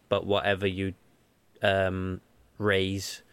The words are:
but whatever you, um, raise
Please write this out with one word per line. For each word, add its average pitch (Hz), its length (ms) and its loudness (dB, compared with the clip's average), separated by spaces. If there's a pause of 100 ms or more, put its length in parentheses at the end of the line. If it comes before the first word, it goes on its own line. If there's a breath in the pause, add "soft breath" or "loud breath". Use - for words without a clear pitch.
but 98 160 0
whatever 101 420 0
you, 95 260 -2 (680)
um, 92 580 0 (360)
raise 98 640 0 (120)